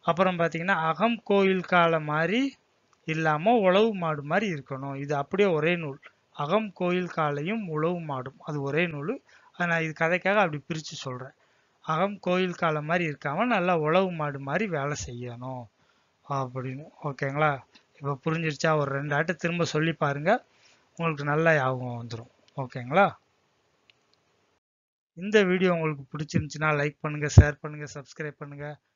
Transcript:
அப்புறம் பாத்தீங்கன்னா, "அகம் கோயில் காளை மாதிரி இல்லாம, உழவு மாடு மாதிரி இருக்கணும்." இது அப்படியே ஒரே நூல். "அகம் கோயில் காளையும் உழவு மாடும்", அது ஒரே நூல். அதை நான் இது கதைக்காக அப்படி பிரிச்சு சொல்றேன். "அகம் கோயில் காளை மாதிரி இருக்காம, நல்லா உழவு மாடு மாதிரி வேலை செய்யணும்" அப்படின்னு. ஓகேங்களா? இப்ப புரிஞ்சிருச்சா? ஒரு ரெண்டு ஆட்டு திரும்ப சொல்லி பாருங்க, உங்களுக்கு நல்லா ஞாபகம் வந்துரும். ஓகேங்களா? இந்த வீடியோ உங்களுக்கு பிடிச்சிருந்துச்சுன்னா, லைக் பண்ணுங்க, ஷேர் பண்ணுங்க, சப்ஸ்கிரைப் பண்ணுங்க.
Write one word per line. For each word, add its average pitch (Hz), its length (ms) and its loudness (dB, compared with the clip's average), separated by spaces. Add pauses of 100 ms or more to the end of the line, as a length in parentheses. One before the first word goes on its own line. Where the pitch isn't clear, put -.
அப்புறம் 180 380 2
பாத்தீங்கன்னா, 165 480 0
"அகம் 208 360 0
கோயில் 190 380 4
காளை 170 380 4
மாதிரி 170 560 0 (500)
இல்லாம, 160 480 2
உழவு 208 420 4
மாடு 156 280 -2
மாதிரி 180 300 0
இருக்கணும்." 139 420 -8
இது 143 200 -4
அப்படியே 185 340 2
ஒரே 165 260 2
நூல். 143 240 -8 (340)
"அகம் 190 400 -2
கோயில் 180 420 0
காளையும் 160 520 -2
உழவு 165 340 -2
மாடும்", 135 380 -8
அது 147 220 -6
ஒரே 147 260 0
நூல். 156 340 -6 (320)
அதை 175 140 -4
நான் 165 140 0
இது 160 180 -4
கதைக்காக 175 360 2
அப்படி 160 320 2
பிரிச்சு 160 140 -6
சொல்றேன். 131 500 -10 (500)
"அகம் 185 380 -2
கோயில் 180 340 0
காளை 156 280 0
மாதிரி 165 280 0
இருக்காம, 147 360 -2
நல்லா 185 320 2
உழவு 175 340 2
மாடு 147 280 -6
மாதிரி 156 280 -2
வேலை 147 280 -2 (100)
செய்யணும்" 123 580 -10 (680)
அப்படின்னு. 131 540 -6 (200)
ஓகேங்களா? 143 560 -2 (360)
இப்ப 143 300 -6
புரிஞ்சிருச்சா? 160 520 0
ஒரு 139 140 0
ரெண்டு 143 240 -4
ஆட்டு 160 200 0
திரும்ப 170 280 -2
சொல்லி 160 300 0
பாருங்க, 151 520 0 (500)
உங்களுக்கு 156 300 -2
நல்லா 156 300 4
ஞாபகம் 127 520 -2
வந்துரும். 117 220 -12 (260)
ஓகேங்களா? 135 560 0 (2000)
இந்த 202 300 4
வீடியோ 185 300 4
உங்களுக்கு 156 440 -4
பிடிச்சிருந்துச்சுன்னா, 151 460 -2
லைக் 151 360 0
பண்ணுங்க, 147 300 -4 (120)
ஷேர் 147 200 4
பண்ணுங்க, 151 320 -12
சப்ஸ்கிரைப் 147 440 -12
பண்ணுங்க. 147 400 -14 (180)